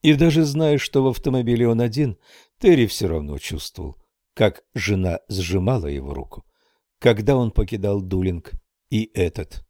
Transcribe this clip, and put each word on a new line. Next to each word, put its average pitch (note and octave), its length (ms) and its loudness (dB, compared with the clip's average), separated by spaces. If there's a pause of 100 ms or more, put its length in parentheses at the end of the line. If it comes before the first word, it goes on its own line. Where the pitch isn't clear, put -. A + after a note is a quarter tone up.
И D3+ 140 4
даже D#3+ 300 4
зная, D3 340 0
что - 240 0
в C3 60 4
автомобиле A#2+ 600 0
он A#2 140 2
один, A#2+ 340 -2 (420)
Терри D3+ 280 6
всё - 200 -6
равно D2 300 -4
чувствовал, - 600 -12 (360)
как - 400 0
жена F#2+ 560 -2
сжимала F#2 600 -2
его C#2 260 -8
руку, - 320 -14 (520)
когда A#2 380 2
он A#2+ 140 0
покидал G2+ 500 -2
Дулинг F#2 520 -4 (360)
и G#2+ 240 -2
этот - 580 -6